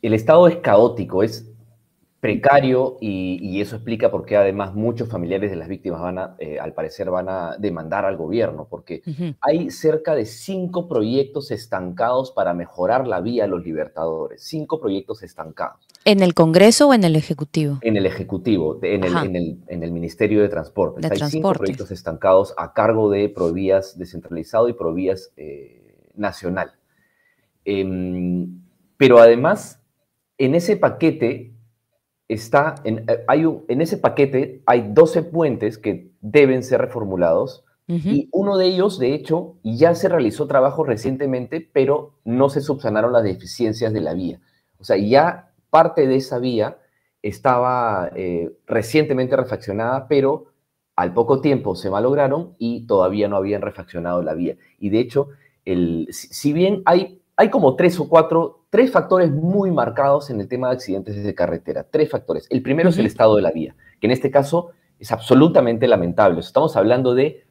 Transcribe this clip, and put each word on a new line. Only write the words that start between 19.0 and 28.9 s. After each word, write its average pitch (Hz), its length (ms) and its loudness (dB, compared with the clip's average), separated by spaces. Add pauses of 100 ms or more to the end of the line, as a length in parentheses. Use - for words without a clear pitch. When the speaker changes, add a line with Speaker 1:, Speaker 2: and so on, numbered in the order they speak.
Speaker 1:
el, 87 120 0
Speaker 2:
Ajá. 90 80 0
Speaker 1:
en 95 120 -4
el, 82 220 -6 (100)
en 85 140 -8
el 82 80 -8
Ministerio 98 520 0
de 101 80 2
Transportes. - 500 -6
Speaker 2:
De 156 80 -4
Speaker 1:
Hay 101 120 -2
cinco 147 100 -4
Speaker 2:
Transportes. 160 280 -2
Speaker 1:
proyectos - 320 -6
estancados 95 680 0
a 82 160 -10
cargo 110 340 2
de 101 220 0
Provías 95 680 -2
Descentralizado 87 680 -4
y 117 60 -4
Provías, 92 640 -4
eh, 65 580 -20 (200)
Nacional. 92 560 -6 (920)
Em, 90 960 -4 (380)